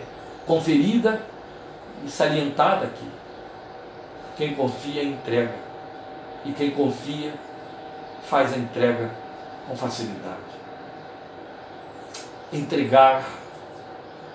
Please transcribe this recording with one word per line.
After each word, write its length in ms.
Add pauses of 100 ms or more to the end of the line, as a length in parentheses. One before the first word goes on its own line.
(460)
conferida 760 (840)
e 60
salientada 760
aqui. 220 (1300)
Quem 180
confia, 480
entrega. 520 (920)
E 80
quem 180
confia, 600 (960)
faz 240
a 40
entrega 540 (580)
com 80
facilidade. 600 (2250)
Entregar 720 (1120)